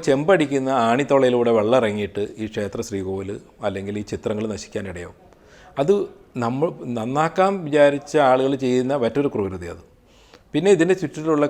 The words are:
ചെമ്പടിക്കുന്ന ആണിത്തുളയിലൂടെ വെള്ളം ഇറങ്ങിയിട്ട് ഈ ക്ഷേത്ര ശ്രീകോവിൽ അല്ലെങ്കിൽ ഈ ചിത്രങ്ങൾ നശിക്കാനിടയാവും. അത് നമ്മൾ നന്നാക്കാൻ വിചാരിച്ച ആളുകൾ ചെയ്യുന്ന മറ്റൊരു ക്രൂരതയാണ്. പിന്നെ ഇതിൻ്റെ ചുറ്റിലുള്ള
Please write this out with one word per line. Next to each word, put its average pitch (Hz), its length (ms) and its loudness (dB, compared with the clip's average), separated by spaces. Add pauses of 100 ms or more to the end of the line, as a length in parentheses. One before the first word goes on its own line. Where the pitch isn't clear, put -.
ചെമ്പടിക്കുന്ന 139 640 2 (180)
ആണിത്തുളയിലൂടെ 123 680 4
വെള്ളം 107 220 2
ഇറങ്ങിയിട്ട് 104 420 -2 (200)
ഈ 110 100 -6
ക്ഷേത്ര 104 360 -6
ശ്രീകോവിൽ 95 420 -6 (360)
അല്ലെങ്കിൽ 98 320 -6
ഈ 107 140 -6
ചിത്രങ്ങൾ 107 320 -4 (100)
നശിക്കാനിടയാവും. 95 640 -12 (640)
അത് 160 140 2 (500)
നമ്മൾ 135 240 -2 (300)
നന്നാക്കാൻ 160 540 0 (140)
വിചാരിച്ച 143 460 2 (180)
ആളുകൾ 131 240 2 (100)
ചെയ്യുന്ന 127 400 0
മറ്റൊരു 143 300 0
ക്രൂരതയാണ്. 92 480 -6 (680)
പിന്നെ 165 240 2
ഇതിൻ്റെ 170 240 4
ചുറ്റിലുള്ള 151 500 0